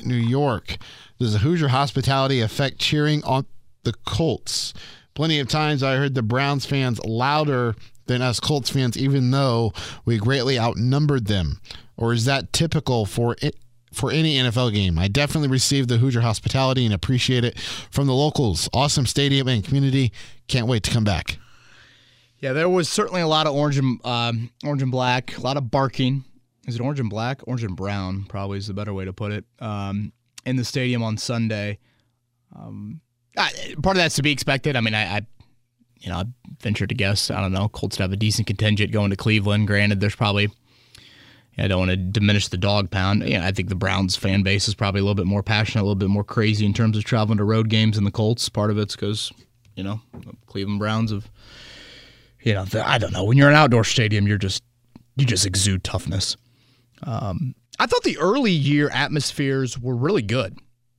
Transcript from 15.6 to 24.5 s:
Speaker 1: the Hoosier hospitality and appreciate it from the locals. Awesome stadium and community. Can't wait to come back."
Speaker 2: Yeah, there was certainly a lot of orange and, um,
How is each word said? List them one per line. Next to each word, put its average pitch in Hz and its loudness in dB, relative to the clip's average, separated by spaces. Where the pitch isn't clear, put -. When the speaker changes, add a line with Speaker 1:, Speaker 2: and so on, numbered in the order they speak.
Speaker 1:
the 120 2
Hoosier 120 2
hospitality 131 0
and 104 2
appreciate 123 2
it - -2
from - -4
the 131 2
locals. 131 2
Awesome 139 2
stadium 139 2
and 113 0
community. 135 2
Can't 117 0
wait 120 0
to - -4
come 117 2
back." 90 -2
Speaker 2:
Yeah, 131 -4
there 160 2
was 180 2
certainly 185 -2
a 165 0
lot 156 4
of 147 0
orange 143 2
and, 131 0
um, 120 -2